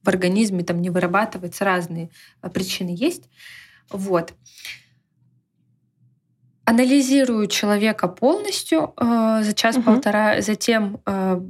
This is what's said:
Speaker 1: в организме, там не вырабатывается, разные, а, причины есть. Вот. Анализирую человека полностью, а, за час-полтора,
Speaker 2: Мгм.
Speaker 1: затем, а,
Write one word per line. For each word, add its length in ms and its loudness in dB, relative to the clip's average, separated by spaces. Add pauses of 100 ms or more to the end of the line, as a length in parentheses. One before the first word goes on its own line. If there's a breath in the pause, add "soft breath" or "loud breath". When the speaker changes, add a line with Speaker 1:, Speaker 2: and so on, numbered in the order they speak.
Speaker 1:
в 40 -2
организме, 560 0
там 180 -2
не 80 -2
вырабатывается, 720 -2
разные, 460 -2 (320 soft breath)
а, 80 -10
причины 460 -4
есть. 340 -4 (600 loud breath)
Вот. 440 -2 (2250 loud breath)
Анализирую 800 2
человека 580 0
полностью, 880 0
а, 460 2
за 120 0
час-полтора, 800 2
Speaker 2:
Мгм. 80 0
Speaker 1:
затем, 640 -2
а, 440 0